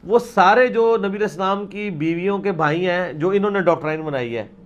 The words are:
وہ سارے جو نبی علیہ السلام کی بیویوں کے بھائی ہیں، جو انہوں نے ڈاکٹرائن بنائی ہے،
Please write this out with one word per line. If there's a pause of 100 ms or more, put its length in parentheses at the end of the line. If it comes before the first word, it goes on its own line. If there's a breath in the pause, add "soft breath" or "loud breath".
وہ
سارے
جو
نبی
علیہ
السلام
کی
بیویوں
کے
بھائی
ہیں،
جو
انہوں
نے
ڈاکٹرائن
بنائی
ہے، (180)